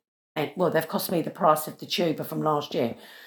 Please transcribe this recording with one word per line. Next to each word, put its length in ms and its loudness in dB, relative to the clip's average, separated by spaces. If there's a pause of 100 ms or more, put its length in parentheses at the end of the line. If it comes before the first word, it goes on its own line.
(360)
eh, 200 -2
well, 140 2
they've 160 2
cost 240 -4
me 120 2
the 80 -4
price 360 4
of 120 -12
the 80 -12
tuber 360 0
from 200 -6
last 320 0
year. 220 0 (300)